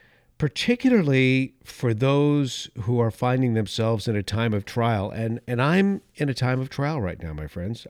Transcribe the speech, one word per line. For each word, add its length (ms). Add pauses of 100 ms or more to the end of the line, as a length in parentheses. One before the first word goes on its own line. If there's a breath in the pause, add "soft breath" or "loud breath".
(380 soft breath)
particularly 1300
for 300
those 760 (120)
who 180
are 120
finding 440
themselves 520
in 80
a 80
time 300
of 120
trial. 440
And, 380
and 140
I'm 400 (140)
in 140
a 40
time 280
of 80
trial 320
right 200
now, 120
my 140
friends. 420